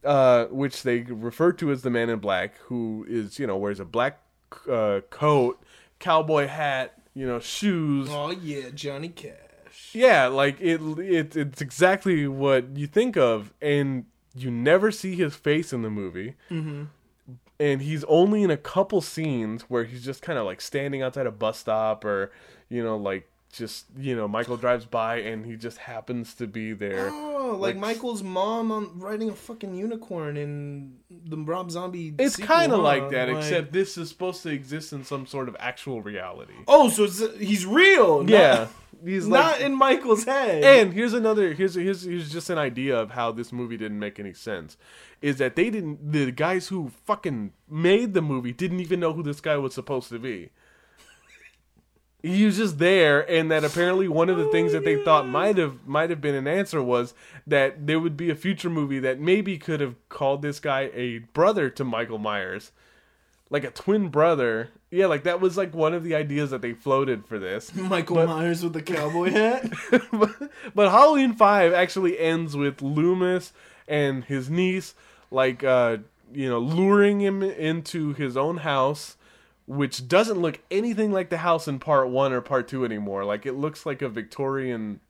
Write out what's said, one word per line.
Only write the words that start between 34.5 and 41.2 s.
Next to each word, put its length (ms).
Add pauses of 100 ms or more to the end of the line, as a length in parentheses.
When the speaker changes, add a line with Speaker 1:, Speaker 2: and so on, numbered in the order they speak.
Speaker 1:
exist 420
in 100
some 220
sort 240
of 100
actual 440
reality. 500 (160)
Speaker 2:
Oh, 220
so 140
it's, 180 (160)
he's 260
real, 640
Speaker 1:
Yeah. 260
Speaker 2:
not, 140 (360)
Speaker 1:
He's 240
Speaker 2:
not 240
Speaker 1:
like, 100
Speaker 2:
in 120
Michael's 500
head. 400
Speaker 1:
and 280
here's 220
another, 400